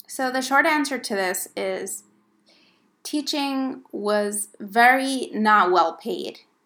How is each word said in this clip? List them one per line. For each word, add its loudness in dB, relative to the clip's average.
So -4
the -2
short 2
answer 0
to -6
this -4
is -6
teaching -4
was -2
very 2
not 4
well 4
paid. -10